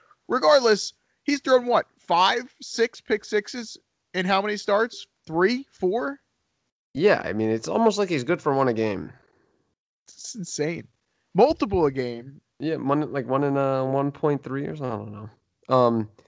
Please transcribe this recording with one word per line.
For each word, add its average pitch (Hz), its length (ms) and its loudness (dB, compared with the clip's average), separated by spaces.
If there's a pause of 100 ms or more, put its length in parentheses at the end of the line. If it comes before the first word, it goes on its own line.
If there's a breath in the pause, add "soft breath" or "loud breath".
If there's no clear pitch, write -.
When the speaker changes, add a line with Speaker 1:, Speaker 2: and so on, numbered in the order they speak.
(280 soft breath)
Speaker 1:
Regardless, 247 640 4 (320)
he's 277 160 -2
thrown, 254 260 4
what, 233 200 2 (120)
five, 208 640 2
six - 380 -2
pick 214 240 -4
sixes 220 520 -6 (380)
in 185 100 -2
how 190 160 2
many 208 160 -4
starts? 208 500 -2 (200)
Three, 202 460 0
four? 254 480 -4 (720)
Speaker 2:
Yeah, 175 300 2
I - 80 -6
mean, 110 180 -2
it's 113 180 -4
almost 214 300 2
like 202 100 -2
he's 147 160 -2
good 160 160 -2
for 143 140 -2
one 135 140 2
a 120 60 0
game. 104 380 -4 (920)
Speaker 1:
It's - 280 -18
insane. 170 520 -8 (480)
Multiple 202 520 2
a 143 40 2
game. 127 500 -8 (200)
Speaker 2:
Yeah, 156 160 -4
one, 135 360 -2
like, 127 140 -4
one 131 180 0
in, 139 120 0
uh, 135 280 0
one 139 280 0
point 143 320 -2
three 135 220 -8
or 160 100 -10
something. 131 160 -8
I 110 40 -6
don't 104 160 -10
know. - 600 -6
Um, 117 340 4 (200)